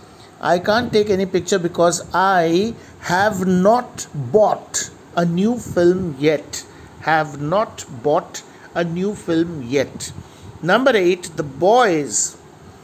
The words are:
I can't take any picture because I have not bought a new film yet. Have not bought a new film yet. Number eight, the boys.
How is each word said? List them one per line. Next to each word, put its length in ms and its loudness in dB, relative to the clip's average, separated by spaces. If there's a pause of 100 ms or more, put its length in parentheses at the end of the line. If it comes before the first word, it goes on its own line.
(400)
I 180 2
can't 340 -2
take 180 2
any 160 0
picture 320 -2
because 440 0 (120)
I 600 2 (260)
have 460 -2
not 680 2
bought 760 0 (260)
a 80 2
new 340 0
film 600 2
yet. 460 -2 (360)
Have 400 0
not 440 -4 (180)
bought 400 -2 (320)
a 100 -2
new 300 -4
film 500 -2
yet. 480 -4 (500)
Number 340 4
eight, 400 0
the 60 -2
boys. 920 2 (460)